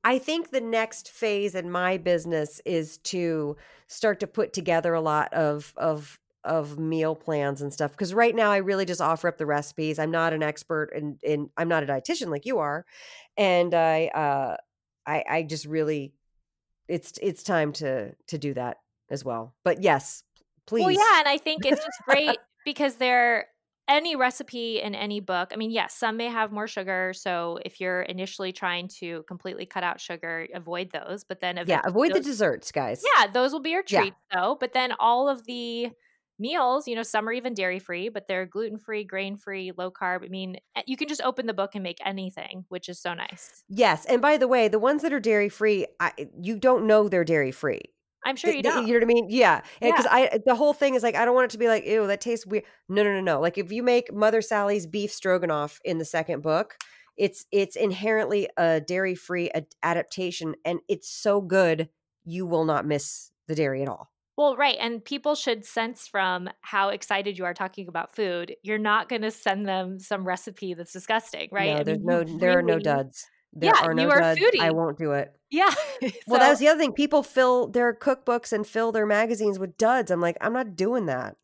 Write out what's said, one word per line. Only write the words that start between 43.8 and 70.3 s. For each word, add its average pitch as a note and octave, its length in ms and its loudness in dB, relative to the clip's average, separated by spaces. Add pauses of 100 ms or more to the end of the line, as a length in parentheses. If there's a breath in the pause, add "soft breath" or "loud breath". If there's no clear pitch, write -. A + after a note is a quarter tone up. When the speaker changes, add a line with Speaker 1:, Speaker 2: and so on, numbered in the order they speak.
Speaker 1:
and B3 160 4
by B3+ 160 4
the B3+ 100 2
way, A#3+ 220 4
the G#3+ 100 2
ones C#4 220 2
that D#4 100 0
are C#4 80 0
dairy-free, G#3 680 2 (120)
I, F3 140 0 (260)
you G3+ 180 -4
don't B3 300 4
know G#3+ 220 8
they're F3 160 4
dairy-free. C#3+ 560 0 (420)
Speaker 2:
I'm C4+ 120 -2
sure E4+ 160 2
Speaker 1:
Th-, D4 60 0
Speaker 2:
you G#3+ 60 -4
Speaker 1:
th-, C#4+ 120 2
Speaker 2:
don't. A#3+ 120 0
Speaker 1:
you A#3+ 60 2
know A#3+ 60 6
what A3 40 4
I A#3 100 4
mean? A#3 160 4
Yeah. A3 320 6 (200 loud breath)
Yeah, A#3+ 140 4
'cause B3 100 4
Speaker 2:
Yeah. B3+ 280 6
Speaker 1:
I, G#3+ 120 0
the B3+ 80 6
whole D4 200 4
thing C#4 200 2
is B3 80 2
like, A#3 140 2
"I A#3 100 2
don't B3 80 4
want B3+ 120 6
it - 60 -6
to A3+ 60 -10
be A#3 100 2
like, A3 200 2
ew, G#3+ 180 2
that G3+ 160 -2
tastes A#3 240 -4
weird." G3+ 200 -4 (220 soft breath)
No, G3 160 2
no, G3+ 100 4
no, F#3+ 80 0
no. E3 180 2
Like, E3+ 180 0
if F#3 140 -6
you A3+ 100 -4
make B3 320 2
Mother G#3+ 300 4
Sally's G3+ 420 0
beef G3+ 260 -4
stroganoff E3+ 720 0
in E3+ 140 -2
the D#3+ 80 -4
second D#3+ 380 -4
book, D#3 320 0 (420 loud breath)
it's, G3 340 -2
it's G3 240 0
inherently G#3 720 0 (100)
a E3 220 4
dairy-free F3+ 760 -2
ad-, D#3 260 -6
adaptation, E3+ 720 -4 (120)
and E3+ 220 -2
it's - 220 -4
so G3+ 320 0
good, E3 480 2 (340)
you F3 220 -8
will E3 200 2
not D3 200 2
miss - 460 -4 (160)
the D#3 80 -2
dairy C#3 260 0
at C#3 80 -2
all. - 220 -12 (260)
Speaker 2:
Well, C#4+ 180 4
right, C4+ 240 2
and A#3 240 -4
people D4 300 -4
should A3+ 320 -2
sense A#3 420 -4
from F#3 400 -2 (140)
how G3 280 0
excited G3 500 -4
you F#3 60 -4
are F3 100 -4
talking F#3+ 320 -8
about E3+ 280 -8
food, F3 460 -4
you're G#3+ 160 -4
not G#3+ 320 0
gonna A3 220 -4
send G3+ 360 -2
them F#3+ 320 -4
some F#3+ 260 -6
recipe F#3 500 -6